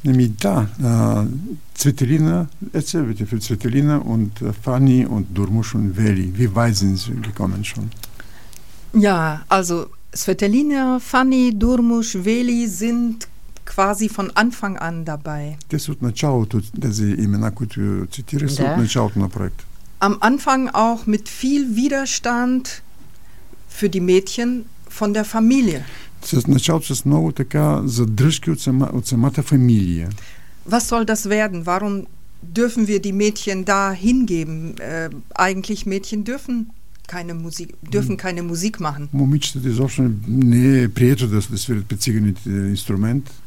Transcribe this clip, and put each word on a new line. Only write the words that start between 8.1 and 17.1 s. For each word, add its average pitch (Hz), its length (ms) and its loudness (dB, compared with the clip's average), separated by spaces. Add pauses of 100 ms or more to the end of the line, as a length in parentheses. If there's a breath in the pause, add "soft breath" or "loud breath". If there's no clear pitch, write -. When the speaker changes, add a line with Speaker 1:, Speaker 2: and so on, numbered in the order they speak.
Speaker 2:
Ja, 170 540 4
also 175 380 2 (260)
Цветелина, 254 880 2
Фани, 254 520 4
Дурмуш, 233 640 2
Вели 233 520 0 (160)
sind 233 460 -2 (460)
quasi 202 340 2
von 190 260 -4
Anfang 214 440 0
an 165 260 -6
dabei. 151 520 -6 (120)
Speaker 1:
Те 151 100 -2
са 147 140 -4
от - 100 -6
началото, 117 580 0 (200)
тези 107 240 0 (140)